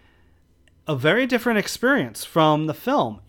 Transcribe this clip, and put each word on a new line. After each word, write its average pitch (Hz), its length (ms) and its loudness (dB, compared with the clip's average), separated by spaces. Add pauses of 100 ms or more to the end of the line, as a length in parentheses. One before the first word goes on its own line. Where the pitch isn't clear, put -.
(880)
A 156 80 -2
very 175 320 2
different 233 320 0
experience 202 640 -2
from 156 400 2
the 156 80 -4
film 156 560 -2